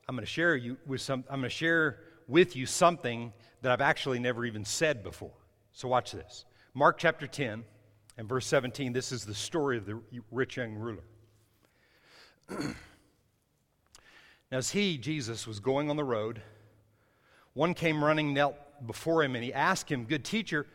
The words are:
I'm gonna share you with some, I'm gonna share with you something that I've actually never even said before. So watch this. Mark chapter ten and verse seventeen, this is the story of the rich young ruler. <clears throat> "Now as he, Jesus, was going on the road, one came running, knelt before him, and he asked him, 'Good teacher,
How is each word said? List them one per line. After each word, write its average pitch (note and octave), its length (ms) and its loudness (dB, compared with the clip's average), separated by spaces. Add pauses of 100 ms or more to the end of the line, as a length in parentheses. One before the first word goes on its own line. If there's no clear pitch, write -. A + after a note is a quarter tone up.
I'm B2+ 100 -6
gonna G#2 100 -6
share E3 280 2
you B2 300 -4
with C3 160 -6
some, C3 300 -4
I'm C#3 80 -6
gonna B2+ 100 -2
share D#3+ 500 2 (300)
with D#3+ 280 6
you C3 100 -4
something A#2+ 640 2 (300)
that B2 100 4
I've B2 80 4
actually C#3 380 2
never A#2+ 260 0
even G#2+ 180 -6
said C#3 400 0
before. E2+ 300 -12 (400)
So - 160 -8
watch B2 240 2
this. - 320 -14 (300)
Mark D3+ 240 6
chapter D#3+ 280 2
ten A#2 380 -4 (540)
and A2 100 -10
verse B2+ 160 -2
seventeen, B2+ 480 0
this B2+ 200 -4
is A2+ 120 -6
the G#2 100 -8
story C#3 440 -2
of F#2+ 80 -10
the A2 160 -8 (280)
rich B2+ 280 -2
young A2+ 160 -6
ruler. G#2+ 300 -8 (1500)
<clears throat> - 0 -
"Now - 2000 -12
as B2+ 140 -2
he, F#3+ 260 2
Jesus, A#2 480 -4
was A2 120 -8
going C3+ 300 2
on D3 80 0
the D3 80 0
road, A2+ 380 -2 (1120)
one E3 180 2
came D#3 320 2
running, D3+ 300 4
knelt C#3+ 220 2 (300)
before D#3+ 380 2
him, C3 100 0
and A#2 80 -4
he B2 120 -4
asked E3 360 0
him, B2 140 -2
'Good C3+ 220 -2
teacher, F3 480 -2